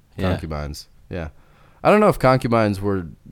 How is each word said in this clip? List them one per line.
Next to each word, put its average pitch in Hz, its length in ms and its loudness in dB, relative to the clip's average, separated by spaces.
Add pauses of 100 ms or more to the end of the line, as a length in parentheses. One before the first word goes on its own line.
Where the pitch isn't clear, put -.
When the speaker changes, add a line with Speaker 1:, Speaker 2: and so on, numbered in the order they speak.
(160)
Speaker 1:
Yeah. 95 140 -2
Speaker 2:
Concubines. 76 580 -8 (220)
Yeah. 82 180 -8 (540)
I 156 80 4
don't 208 100 6
know 208 80 4
if 156 100 0
concubines 117 600 2
were 98 280 -4 (240)